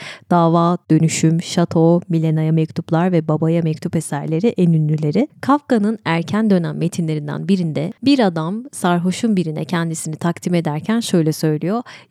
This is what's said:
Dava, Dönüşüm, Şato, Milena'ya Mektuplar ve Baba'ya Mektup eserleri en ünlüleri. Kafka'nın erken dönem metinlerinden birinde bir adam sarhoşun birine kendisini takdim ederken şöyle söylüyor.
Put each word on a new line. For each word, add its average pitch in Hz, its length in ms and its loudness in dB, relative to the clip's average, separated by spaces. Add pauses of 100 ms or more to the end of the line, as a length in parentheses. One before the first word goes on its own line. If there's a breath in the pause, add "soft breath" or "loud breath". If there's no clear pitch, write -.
(300 loud breath)
Dava, 170 480 4 (120)
Dönüşüm, 160 520 2
Şato, 170 680 2
Milena'ya 160 440 0
Mektuplar 165 600 0
ve 160 160 0
Baba'ya 160 340 0
Mektup 160 340 -4
eserleri 156 500 -2
en 175 260 2
ünlüleri. 156 560 0 (120)
Kafka'nın 226 640 0
erken 170 460 0
dönem 160 280 2
metinlerinden 156 720 -4
birinde 170 440 -2 (120)
bir 269 140 4
adam 185 540 -2
sarhoşun 180 640 0
birine 156 280 -2
kendisini 165 520 -4
takdim 175 380 -2
ederken 165 460 -2
şöyle 160 320 2
söylüyor. 160 500 -2 (280 loud breath)